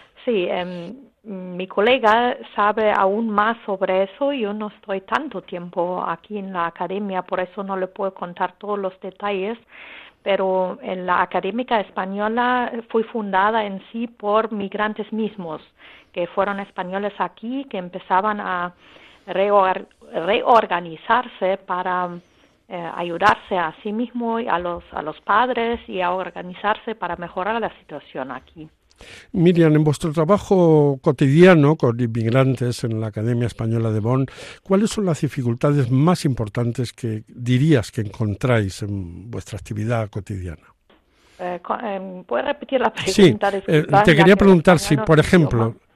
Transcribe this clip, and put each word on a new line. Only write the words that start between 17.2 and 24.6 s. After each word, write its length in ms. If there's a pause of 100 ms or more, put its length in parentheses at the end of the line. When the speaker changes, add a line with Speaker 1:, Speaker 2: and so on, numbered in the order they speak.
Speaker 1:
que 80
empezaban 640
a 320 (540)
reor-, 600 (240)
reorganizarse 1500
para, 520 (580)
eh, 280
ayudarse 640
a 160 (100)
sí 100
mismo 460
y 80
a 120
los, 320